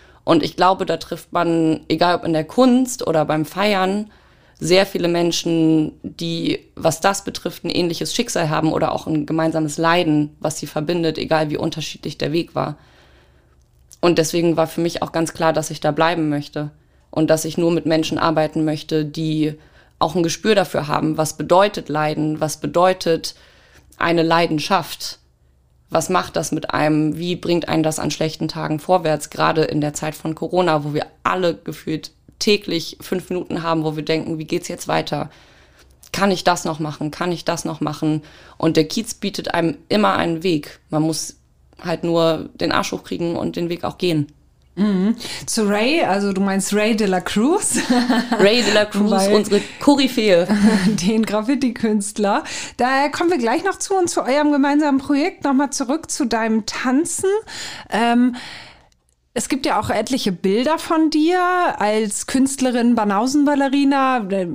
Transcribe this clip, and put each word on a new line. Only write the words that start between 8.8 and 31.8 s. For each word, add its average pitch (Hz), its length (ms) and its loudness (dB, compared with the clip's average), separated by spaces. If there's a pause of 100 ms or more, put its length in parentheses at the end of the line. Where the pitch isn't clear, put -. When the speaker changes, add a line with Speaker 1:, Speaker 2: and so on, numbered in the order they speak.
Speaker 1:
auch - 140 -6
ein 151 200 -2
gemeinsames 160 520 -2
Leiden, 160 600 2
was 156 180 -4
sie 151 80 -10
verbindet, 160 520 -2
egal 156 320 0
wie 151 60 -4
unterschiedlich - 640 -6
der 143 140 -2
Weg 165 220 -4
war. 147 220 -4 (1200)
Und 170 180 4
deswegen 170 380 2
war 160 100 2
für 156 140 -6
mich 170 220 -2
auch 160 100 -6
ganz 165 200 -2
klar, 160 200 0
dass 151 180 -4
ich 156 100 -10
da 151 100 0
bleiben 160 380 0
möchte 147 420 -4 (400)
und 156 200 2
dass 160 140 2
ich 160 140 -4
nur 170 120 2
mit 165 160 0
Menschen 160 320 0
arbeiten 156 460 0
möchte, 156 400 -2
die 156 540 -2 (400)
auch 160 160 0
ein 185 80 2
Gespür 208 320 2
dafür 170 340 0
haben, 147 280 0
was 156 200 -2
bedeutet 165 520 2
Leiden, 151 520 -2
was 156 180 -4
bedeutet 170 760 0 (600)
eine 170 260 2
Leidenschaft, 165 960 0 (680)
was 151 220 -2
macht 180 260 -2
das 165 160 -4
mit 156 220 -6
einem, 151 420 0
wie 175 200 -4
bringt 170 320 -2
einen 160 140 0
das 156 160 -2
an - 120 -4
schlechten 160 380 -4
Tagen 156 320 -6
vorwärts, 160 500 0
gerade 156 320 0
in - 180 -2
der 147 140 -2
Zeit 156 200 -6
von 160 200 -6
Corona, 160 500 0
wo 147 80 -6
wir 151 140 -2 (160)
alle 180 320 0
gefühlt - 560 -10 (280)